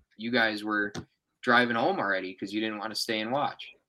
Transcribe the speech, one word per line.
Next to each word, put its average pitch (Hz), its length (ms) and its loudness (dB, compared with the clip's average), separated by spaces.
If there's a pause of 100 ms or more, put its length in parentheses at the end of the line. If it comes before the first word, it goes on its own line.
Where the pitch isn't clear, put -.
(180)
you 113 140 -6
guys 110 320 2
were 104 300 0 (500)
driving 120 340 4
home 170 220 2
already 95 360 0
'cause 101 180 -8
you 107 80 -2
didn't 107 180 -4
wanna 104 160 -6
stay 110 260 -2
and 110 100 -4
watch." - 420 -4 (160)